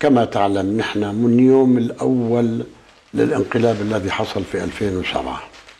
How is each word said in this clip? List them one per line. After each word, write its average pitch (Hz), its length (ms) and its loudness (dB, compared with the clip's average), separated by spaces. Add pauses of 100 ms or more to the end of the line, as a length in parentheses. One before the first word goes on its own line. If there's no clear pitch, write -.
كما 131 240 4
تعلم، 101 520 0
نحن 104 380 -4
من 120 260 2
يوم 131 380 6
الأول 117 840 -2 (500)
للانقلاب 117 640 0
الذي 104 300 -4
حصل 104 340 -6
في 92 200 -6
ألفين 92 320 -4
وسبعة - 460 -8 (380)